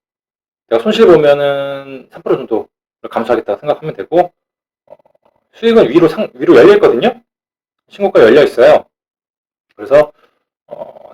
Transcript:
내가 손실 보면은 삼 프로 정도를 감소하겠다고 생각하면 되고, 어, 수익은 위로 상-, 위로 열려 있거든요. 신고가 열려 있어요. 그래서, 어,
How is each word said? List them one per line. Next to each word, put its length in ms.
내가 140
손실 240
보면은 1040
삼 120
프로 160
정도를 320
감소하겠다고 480
생각하면 340
되고, 400
어, 100
수익은 380
위로 180
상-, 260
위로 220
열려 200
있거든요. 460
신고가 320
열려 220
있어요. 460
그래서, 380
어, 460